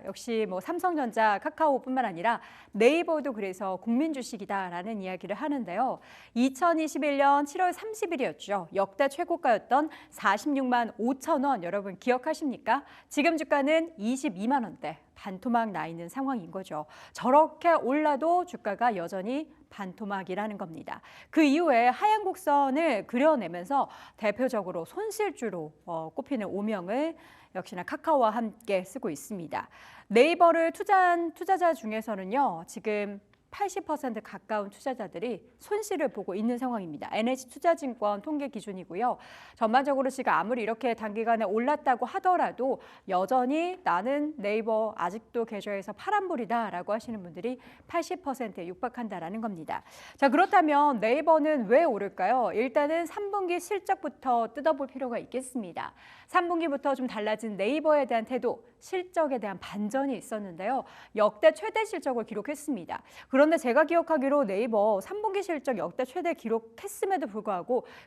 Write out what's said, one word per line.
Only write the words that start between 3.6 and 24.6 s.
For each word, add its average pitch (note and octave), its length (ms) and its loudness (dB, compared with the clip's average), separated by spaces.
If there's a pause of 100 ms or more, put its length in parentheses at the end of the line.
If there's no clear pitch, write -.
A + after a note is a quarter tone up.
국민 A#3+ 380 0
주식이다라는 G3 880 -6
이야기를 F#3 340 -6
하는데요. A#3+ 640 -4 (360)
이천이십일 D4 840 2
년 C#4 280 6
칠월 F4+ 280 0
삼십 G#4 400 -6
일이었죠. F#3+ 600 -4
역대 G3 360 0
최고가였던 D4+ 800 0 (200)
사십육만 A#3+ 880 0
오천 C4+ 460 0
원, B3+ 200 0
여러분 F#3+ 360 -6
기억하십니까? B3+ 840 -2 (240)
지금 D#4+ 260 2
주가는 D#4 600 2
이십이만 A#3 680 -2
원대, D#3+ 360 -10 (160)
반토막 A3 560 -2
나 D#3+ 140 -4
있는 E3 220 -10
상황인 B3+ 420 -6
거죠. E3 360 -10 (260)
저렇게 D#4 640 4
올라도 D4+ 720 2
주가가 A3 500 -2
여전히 G3+ 560 -6 (180)
반토막이라는 G3 880 -8
겁니다. - 420 -12 (300)
그 D#4+ 100 4
이후에 C#4 460 6
하얀 G#4 360 2
곡선을 C#4+ 840 2
그려내면서 A#3 840 2 (280)
대표적으로 G#3 680 -2